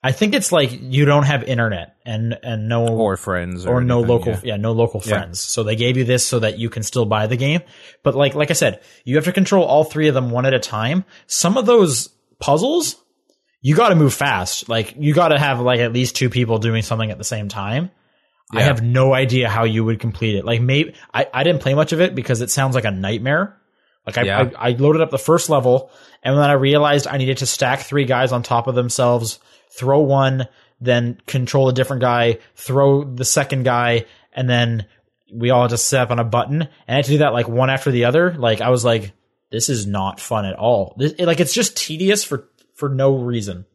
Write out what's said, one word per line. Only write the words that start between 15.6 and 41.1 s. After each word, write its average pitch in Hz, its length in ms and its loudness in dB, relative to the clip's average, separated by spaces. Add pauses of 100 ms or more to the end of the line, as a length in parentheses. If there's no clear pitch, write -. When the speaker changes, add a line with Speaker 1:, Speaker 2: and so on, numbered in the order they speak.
Speaker 1:
at 120 100 0
least 123 240 -2
two 127 140 0
people 113 280 0
doing 113 260 0
something 110 280 -4
at 90 60 -12
the 95 60 -14
same 104 260 -6
time. 107 420 -6 (640)
I 123 60 -2
Speaker 2:
Yeah. 110 80 4
Speaker 1:
have 123 140 0
no 127 320 2
idea 127 360 0
how 113 160 0
you 110 180 0
would 110 160 -2
complete 110 380 -4
it. 92 80 -4
Like, 117 160 -2
maybe, 139 320 0 (200)
I, 131 200 0
I 131 100 -2
didn't 156 180 2
play 131 120 0
much 151 180 0
of 160 80 -2
it 180 160 2
because 123 260 -2
it 123 80 -6
sounds 135 260 0
like 117 100 0
a 107 60 0
nightmare. 113 680 -2 (480)
Like, - 120 -6
I, 120 60 0
Speaker 2:
Yeah. 104 340 2
Speaker 1:
I, 120 120 -2
I - 20 0
loaded 143 300 2
up 160 100 0
the 135 60 -4
first 160 320 0
level, 127 420 2 (320)
and 135 140 0
then 147 120 4
I 143 40 4
realized 143 540 2
I 143 100 -6
needed 131 220 0
to 131 60 -2
stack 131 360 -2
three 139 240 -2
guys 123 260 0
on 123 120 -2
top 117 240 -2
of 127 80 -2
themselves, 123 640 0 (380)
throw 135 220 2
one, 135 480 2 (320)
then 120 460 0
control 135 420 0
a 127 60 2
different 127 280 -2
guy, 120 360 2 (180)
throw 139 480 2
the 127 220 -8
second 139 380 -2
guy, 120 420 0 (260)
and 127 180 -4
then 117 360 0 (480)
we 117 160 -2
all 123 180 4
just 117 220 -2
set 135 140 2
up 117 80 -2
on 120 80 0
a 117 40 0
button. 120 380 -2
And 151 80 -6 (180)
I 117 80 -4
had 139 100 2
to 127 60 0
do 151 60 4
that, 143 160 4
like, 117 160 -2
one 127 200 0
after 135 220 0
the 120 140 2
other. 165 280 2
Like, 117 280 0
I 113 80 0
was 123 160 2
like, 110 260 0 (400)
"This 113 160 -4
is 117 180 -2
not 98 360 -4
fun 107 240 -4
at 95 100 -6
all." 117 420 0
This, 143 220 -2